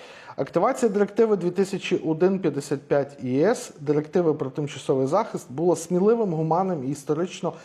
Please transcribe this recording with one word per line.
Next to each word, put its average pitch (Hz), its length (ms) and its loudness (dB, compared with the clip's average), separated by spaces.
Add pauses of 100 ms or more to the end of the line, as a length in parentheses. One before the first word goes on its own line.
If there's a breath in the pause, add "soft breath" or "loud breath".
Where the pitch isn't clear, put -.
(360 loud breath)
Активація 208 560 0
директиви 208 440 2
дві 175 160 0
тисячі 185 460 -2
один 180 420 2
п'ятдесят 139 420 -4
п'ять 139 420 -2
Є 139 280 2
С, - 280 -6
директиви 151 540 0
про 147 160 -4
тимчасовий 135 580 -2
захист, 190 440 -2
була 160 240 2
сміливим, 196 580 2
гуманним 160 500 0
і 131 60 -6
історично 156 640 -4 (120)